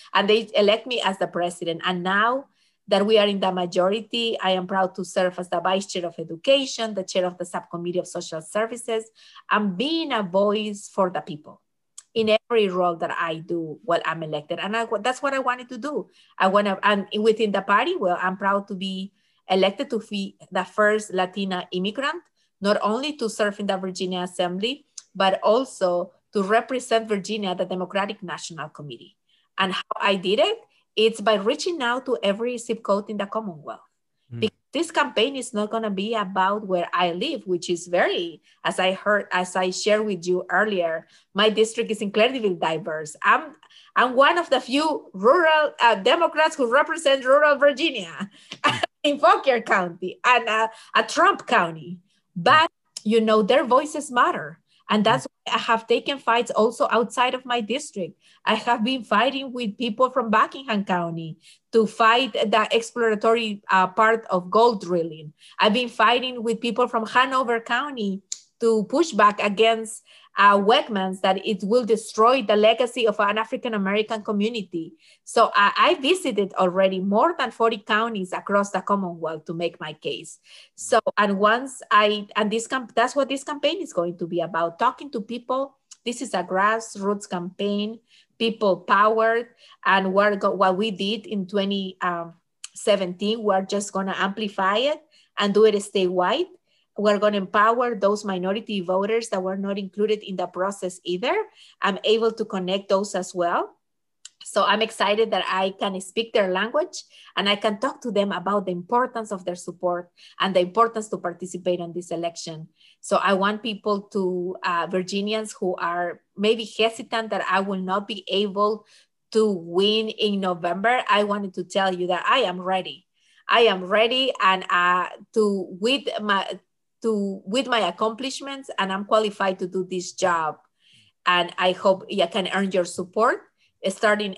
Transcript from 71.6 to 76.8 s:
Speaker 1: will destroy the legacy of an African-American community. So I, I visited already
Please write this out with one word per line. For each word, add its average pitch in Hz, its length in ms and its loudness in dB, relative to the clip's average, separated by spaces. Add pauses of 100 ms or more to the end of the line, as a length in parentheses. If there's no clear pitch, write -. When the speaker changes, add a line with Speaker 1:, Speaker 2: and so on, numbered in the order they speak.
Speaker 1:
will 233 200 2
destroy 226 580 2
the 208 140 2
legacy 233 500 4
of 208 120 0
an 208 180 0
African-American 220 840 -2
community. 202 720 -4 (300)
So - 300 4
I, 202 220 4
I 262 240 6
visited 262 540 0
already 190 460 2